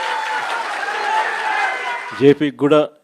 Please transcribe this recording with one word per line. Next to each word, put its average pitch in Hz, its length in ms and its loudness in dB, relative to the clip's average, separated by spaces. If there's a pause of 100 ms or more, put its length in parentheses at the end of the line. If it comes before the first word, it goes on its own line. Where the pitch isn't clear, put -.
(2250)
జేపీకి 139 360 6
కూడా 147 320 4 (160)